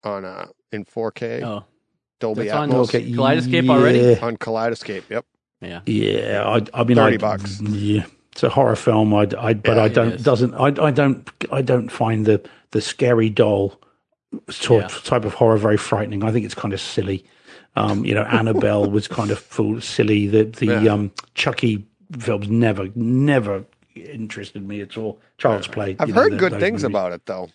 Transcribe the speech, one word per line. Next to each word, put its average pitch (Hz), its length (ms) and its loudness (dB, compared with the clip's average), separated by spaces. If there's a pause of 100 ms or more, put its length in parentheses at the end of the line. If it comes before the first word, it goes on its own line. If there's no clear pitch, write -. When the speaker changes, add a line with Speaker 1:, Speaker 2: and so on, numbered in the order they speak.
Speaker 1:
on, 101 220 -8
uh, 92 220 -14 (240)
in 104 140 -10
four 113 260 -8
K. 120 320 -8
Speaker 2:
Oh. 107 200 -8 (580)
Speaker 1:
Dolby 110 240 -4
Speaker 2:
That's 104 100 -4
on 147 160 0
Speaker 1:
Atmos. 131 140 2
Speaker 3:
Okay, 120 260 -2
Speaker 2:
Kaleidoscape 127 580 2
already? 123 300 6
Speaker 3:
yeah. 120 260 6
Speaker 1:
On 113 120 -4
Kaleidoscape, 113 720 -6
yep. 113 160 -6 (360)
Speaker 2:
Yeah. 87 240 -12
Speaker 3:
Yeah, 104 640 0
I, 110 140 2 (120)
I 127 120 -2
mean, 120 100 4
Speaker 1:
Thirty 131 200 6
Speaker 3:
I, - 20 -2
Speaker 1:
bucks. 101 420 -4
Speaker 3:
yeah, 104 460 -2 (260)
it's - 120 -6
a 123 60 4
horror 120 280 2
film. 107 360 2
I, 104 140 4 (100)
I, 113 160 0
but 110 220 0
Speaker 1:
Yeah, 110 80 4
Speaker 3:
I - 40 4
Speaker 1:
it 113 60 0
Speaker 3:
don't, 117 200 2
Speaker 2:
is. 117 100 -8
Speaker 3:
doesn't, 123 300 2
I, 131 140 2 (140)
I 151 100 4
don't, 135 380 0 (220)
I 135 100 -2
don't 120 280 0
find 110 360 0
the, 107 160 4 (300)
the 110 80 0
scary 113 500 2
doll 104 480 2 (720)
sort - 340 4
Speaker 2:
Yeah. - 200 -8
Speaker 3:
type 117 220 0
of 98 80 -4
horror 113 240 4
very 107 200 2
frightening. 104 460 -4
I 110 80 0
think 110 140 0
it's - 100 -10
kind 101 180 -6
of 95 80 -6
silly. 98 440 -6 (500)
Um, 107 300 0
you 104 80 0
know, 107 100 0
Speaker 1:
<laughs> 107 80 -4
Speaker 3:
Annabelle 104 580 2
was 104 200 0
kind 104 220 -4
of 104 80 -4
full 110 420 -4
silly. 107 460 0
The, 110 180 4
the, 113 200 -6 (180)
Speaker 1:
Yeah. 110 100 6
Speaker 3:
um, 104 180 -2 (220)
Chucky 110 520 -2 (340)
films 104 300 -4
never, 107 460 2
never 120 680 0 (300)
interested 104 720 -14
me 104 140 -10
at 101 160 -14
all. 107 220 -8 (180)
Child's 104 300 -2
Speaker 1:
Yeah. - 60 -14
Speaker 3:
Play, 98 260 -6
Speaker 1:
I've 151 100 -2
Speaker 3:
you - 40 -4
know, 220 80 4
Speaker 1:
heard 277 100 4
Speaker 3:
th-, - 80 -4
Speaker 1:
good 185 140 0
Speaker 3:
those 101 80 -8
Speaker 1:
things 202 220 -2
Speaker 3:
movies. 110 120 -2
Speaker 1:
about 92 180 -2
it, 87 120 -14
though. 92 300 -10